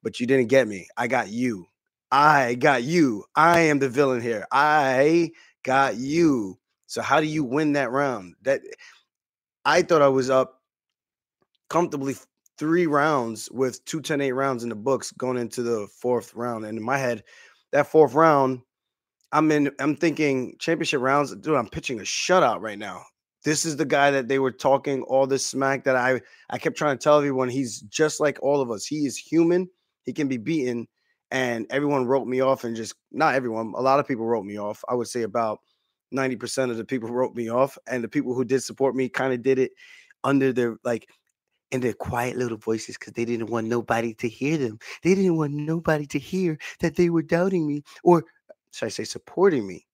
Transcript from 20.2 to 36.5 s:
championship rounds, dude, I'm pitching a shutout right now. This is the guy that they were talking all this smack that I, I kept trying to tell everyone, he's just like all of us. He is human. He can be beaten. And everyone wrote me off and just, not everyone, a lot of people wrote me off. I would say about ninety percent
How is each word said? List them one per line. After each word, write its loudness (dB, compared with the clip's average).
championship -2
rounds, 0
dude, -2
I'm -2
pitching -8
a -14
shutout 0
right -10
now. -12
This -2
is -6
the -2
guy 4
that -2
they 0
were 0
talking 0
all 2
this -2
smack -2
that 2
I, 0
I -8
kept -4
trying -2
to -14
tell 6
everyone, 0
he's -6
just -2
like 0
all 2
of -2
us. -8
He -4
is -6
human. 2
He -8
can -2
be -2
beaten. -4
And -2
everyone 0
wrote 0
me -2
off 0
and -6
just, -10
not 0
everyone, -4
a -6
lot 4
of -2
people -6
wrote -2
me -12
off. -10
I -2
would -4
say -6
about -2
ninety -2
percent -4